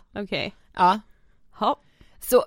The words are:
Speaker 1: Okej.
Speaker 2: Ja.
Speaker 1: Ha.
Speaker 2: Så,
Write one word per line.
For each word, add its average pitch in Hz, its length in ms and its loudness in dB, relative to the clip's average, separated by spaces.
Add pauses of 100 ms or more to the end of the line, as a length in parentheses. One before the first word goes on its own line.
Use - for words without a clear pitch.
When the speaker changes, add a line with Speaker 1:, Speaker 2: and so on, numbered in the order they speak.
(160)
Speaker 1:
Okej. 196 400 -8 (220)
Speaker 2:
Ja. 185 220 4 (600)
Speaker 1:
Ha. 233 200 -2 (400)
Speaker 2:
Så, - 280 2